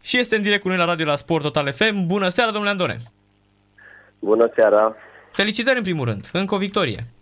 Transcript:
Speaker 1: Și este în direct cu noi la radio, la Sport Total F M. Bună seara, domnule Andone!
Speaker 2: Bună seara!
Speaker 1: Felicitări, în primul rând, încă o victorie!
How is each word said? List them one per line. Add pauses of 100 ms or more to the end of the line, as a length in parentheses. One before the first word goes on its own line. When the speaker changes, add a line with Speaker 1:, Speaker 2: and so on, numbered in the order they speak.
Speaker 1:
Și
este
în
direct
cu
noi
la
radio,
la
Sport
Total
F (120)
M.
Bună
seara,
domnule
Andone! (1200)
Speaker 2:
Bună
seara! (380)
Speaker 1:
Felicitări,
în
primul
rând,
încă
o
victorie! (160)